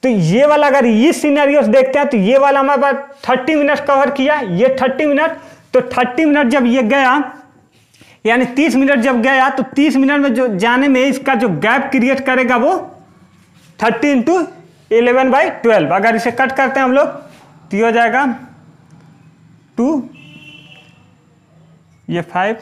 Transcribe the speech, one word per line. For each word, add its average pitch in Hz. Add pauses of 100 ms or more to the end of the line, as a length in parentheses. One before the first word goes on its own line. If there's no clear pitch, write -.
तो 262
ये 208
वाला 294
अगर 269
इस 240
scenario 285
से 214
देखते 262
हैं, 285
तो 269
ये 208
वाला 277
हमारे 269
पास 277 (320)
थर्टी 262
मिनट 285
cover 277
किया, 285
ये 233
थर्टी 262
मिनट, 302 (360)
तो 254
थर्टी 254
मिनट 294
जब 254
ये 247
गया, 277 (1000)
यानी 240
तीस 262
मिनट 269
जब 240
गया, 262
तो 277
तीस 277
मिनट 269
में 277
जो 254
जाने 233
में 262
इसका 269
जो 226
gap 214
create 262
करेगा 254
वो 302 (1000)
थर्टी 226
इंटू 311 (460)
इलेवन 247
बाई 302
ट्वेल्व। 202
अगर 226
इसे 226
कट 254
करते 269
हैं 262
हम 254
लोग, 285
तो -
ये 220
हो 233
जाएगा 233 (1500)
टू, 262 (2000)
ये 170
फ़ाइव 196